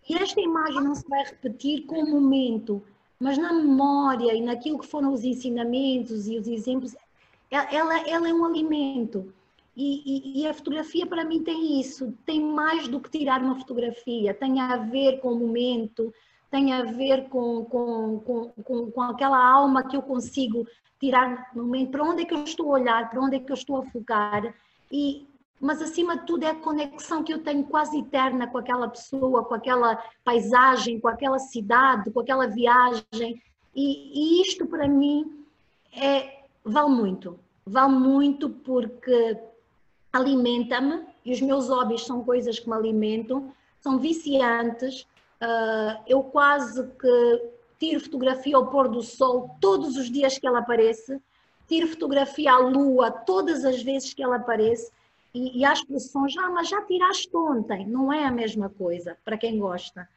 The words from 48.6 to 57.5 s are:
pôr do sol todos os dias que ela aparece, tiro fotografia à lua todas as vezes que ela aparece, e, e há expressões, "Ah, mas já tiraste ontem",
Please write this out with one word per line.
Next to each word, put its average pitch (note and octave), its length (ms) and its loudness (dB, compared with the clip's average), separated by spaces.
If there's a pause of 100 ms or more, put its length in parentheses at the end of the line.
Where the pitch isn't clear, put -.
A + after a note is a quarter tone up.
pôr C4+ 220 2
do A#3 140 -2
sol B3 580 0
todos E4 360 2
os B3 140 -4
dias C4+ 280 0
que - 80 -6
ela B3 140 2
aparece, A3+ 580 0 (480)
tiro E4 220 0
fotografia C#4 640 0
à B3+ 60 8
lua B3+ 520 4
todas D#4+ 540 0
as B3+ 180 2
vezes C4+ 320 -4
que C#4 80 -8
ela B3 140 0
aparece, A#3 560 0 (420)
e, B3 260 -4
e C4+ 40 4
há C#4+ 80 6
expressões, C#4 640 -2
"Ah, F#4 140 -2
mas E4+ 180 -2
já G#4 140 -2
tiraste F4+ 520 0
ontem", A3 520 -2